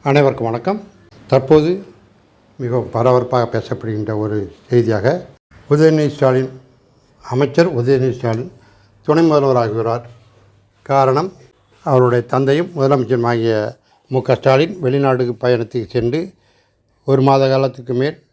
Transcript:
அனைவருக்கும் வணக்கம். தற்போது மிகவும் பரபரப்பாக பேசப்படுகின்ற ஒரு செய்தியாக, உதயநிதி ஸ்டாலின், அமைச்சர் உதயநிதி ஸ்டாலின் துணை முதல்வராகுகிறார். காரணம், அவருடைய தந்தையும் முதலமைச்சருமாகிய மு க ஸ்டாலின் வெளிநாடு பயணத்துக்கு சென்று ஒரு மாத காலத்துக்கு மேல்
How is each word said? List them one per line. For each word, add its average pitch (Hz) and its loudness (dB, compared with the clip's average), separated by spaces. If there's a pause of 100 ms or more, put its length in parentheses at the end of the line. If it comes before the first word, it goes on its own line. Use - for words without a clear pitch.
அனைவருக்கும் 135 2
வணக்கம். 117 -4 (460)
தற்போது 156 2 (720)
மிகவும் 120 -4
பரபரப்பாக 120 0
பேசப்படுகின்ற 107 -6
ஒரு 104 -6 (140)
செய்தியாக, 117 0 (440)
உதயநிதி 151 4
ஸ்டாலின், 131 0 (720)
அமைச்சர் 143 0
உதயநிதி 127 0
ஸ்டாலின் 120 -6 (500)
துணை 160 2
முதல்வராகுகிறார். 120 0 (800)
காரணம், 139 0 (520)
அவருடைய 127 2
தந்தையும் 139 0
முதலமைச்சருமாகிய 120 0 (320)
மு 131 -2
க 131 0
ஸ்டாலின் 156 0
வெளிநாடு 131 0
பயணத்துக்கு 117 -2
சென்று 127 -4 (720)
ஒரு 135 2
மாத 135 4
காலத்துக்கு 131 -4
மேல் 143 -4 (100)